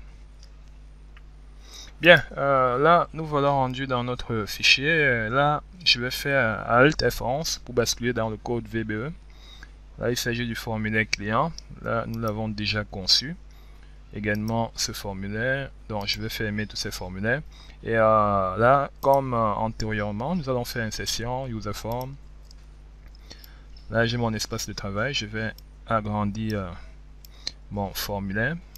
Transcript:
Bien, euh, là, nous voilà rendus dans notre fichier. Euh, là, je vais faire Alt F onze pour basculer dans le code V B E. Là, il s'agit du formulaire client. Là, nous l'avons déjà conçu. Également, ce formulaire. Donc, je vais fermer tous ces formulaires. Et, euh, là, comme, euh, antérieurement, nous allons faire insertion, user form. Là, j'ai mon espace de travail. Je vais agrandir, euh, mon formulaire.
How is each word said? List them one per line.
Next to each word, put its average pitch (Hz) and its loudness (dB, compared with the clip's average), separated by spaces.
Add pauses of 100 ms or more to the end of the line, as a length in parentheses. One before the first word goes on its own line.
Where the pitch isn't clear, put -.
(2000)
Bien, 160 10 (140)
euh, 131 4
là, 160 6
nous 156 -6
voilà 143 2
rendus 131 0
dans 123 0
notre 120 -4
fichier. - 4
Euh, 131 4
là, 143 2 (220)
je - 4
vais 123 -2
faire 120 0
Alt 123 6
F - -4
onze 131 -4
pour - -12
basculer 120 0
dans 113 0
le 107 -6
code 117 -4
V 113 -2
B 107 -6
E. 123 -6 (840)
Là, 113 0
il 123 0
s'agit 120 -2
du 113 -4
formulaire 110 0
client. 113 0 (300)
Là, 113 -2
nous 113 -6
l'avons 110 -2
déjà 104 -2
conçu. 113 -2 (800)
Également, 107 -2
ce - -4
formulaire. 107 -4 (200)
Donc, 101 -4
je 104 -4
vais 110 -4
fermer 107 -2
tous - -12
ces 104 -6
formulaires. 101 -4 (400)
Et, 113 0
euh, 104 6
là, 139 6 (120)
comme, 139 4
euh, 110 2
antérieurement, 110 -2
nous 139 -4
allons 123 0
faire 117 -4
insertion, 117 -4
user 107 -6
form. 127 -6 (1800)
Là, 113 4
j'ai 117 0
mon 117 0
espace 107 -6
de 104 -8
travail. 104 -4
Je 117 -2
vais 110 -4 (360)
agrandir, 104 0
euh, 90 -6 (1040)
mon 98 -2
formulaire. 104 -2 (220)